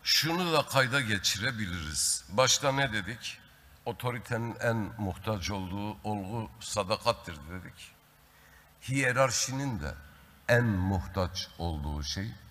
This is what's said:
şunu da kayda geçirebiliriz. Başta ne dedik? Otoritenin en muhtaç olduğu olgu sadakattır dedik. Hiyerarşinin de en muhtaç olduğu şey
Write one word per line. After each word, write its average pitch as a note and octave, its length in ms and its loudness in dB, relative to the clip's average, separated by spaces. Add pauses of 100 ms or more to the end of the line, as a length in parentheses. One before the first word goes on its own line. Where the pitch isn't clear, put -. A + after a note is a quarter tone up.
şunu E3+ 500 2
da D3 120 6
kayda C3 360 4
geçirebiliriz. G2 1300 0
Başta B2+ 420 4
ne C3+ 220 0
dedik? G#2+ 460 -6 (460)
Otoritenin A#2 720 -4
en A#2 200 0
muhtaç G2 760 -2
olduğu G2+ 520 -4
olgu G#2 560 -4
sadakattır G2+ 760 -2 (140)
dedik. - 420 -14 (960)
Hiyerarşinin C3 920 2
de D2 160 -4 (520)
en A#2+ 180 6
muhtaç F#2+ 920 0
olduğu D2+ 460 -4
şey G2+ 280 -4 (200)